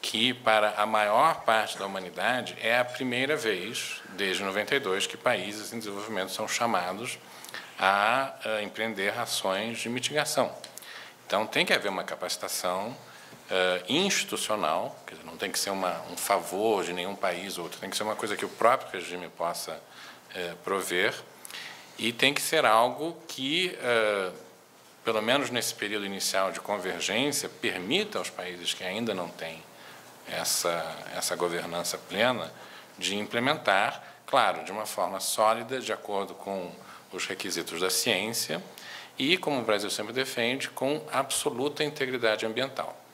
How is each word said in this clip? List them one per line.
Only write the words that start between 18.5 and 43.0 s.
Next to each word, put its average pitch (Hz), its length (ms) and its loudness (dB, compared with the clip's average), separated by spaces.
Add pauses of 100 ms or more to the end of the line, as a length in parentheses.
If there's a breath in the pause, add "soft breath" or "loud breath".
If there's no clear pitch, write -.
regime 87 380 -6
possa, 85 520 -4 (540 loud breath)
eh, 87 180 -4 (100)
prover, 95 520 2 (840 loud breath)
e 117 160 0
tem 135 180 4
que 143 100 0
ser 156 220 4
algo 127 640 4
que, 165 540 0
eh, 107 500 4 (720)
pelo 110 180 2
menos 123 280 4
nesse 120 240 -2
período 104 320 -2
inicial 95 460 0
de - 80 -6
convergência, 95 920 0
permita 110 680 -2
aos 87 100 -4
países 90 440 -6
que - 100 -8
ainda 104 300 -2
não 87 160 -4
têm 82 340 -10 (640 loud breath)
essa, 82 680 0 (200)
essa - 200 -2
governança 85 640 -2
plena 101 560 0 (440 loud breath)
de 95 180 -2
implementar, 117 880 2 (240 loud breath)
claro, 98 360 4
de 92 80 -8
uma 107 140 -4
forma 95 340 -2
sólida, 117 600 2
de 110 140 -2
acordo 98 420 -4
com 92 360 -6 (400 loud breath)
os 90 140 -4
requisitos 87 540 -4
da 92 100 2
ciência 110 720 0 (560 loud breath)
e, 151 200 4
como 147 240 0
o - 20 -4
Brasil 104 280 2
sempre 107 200 -4
defende, 131 580 0
com 147 320 -2 (120)
absoluta 135 720 0
integridade 127 600 2
ambiental. 123 540 -2 (140)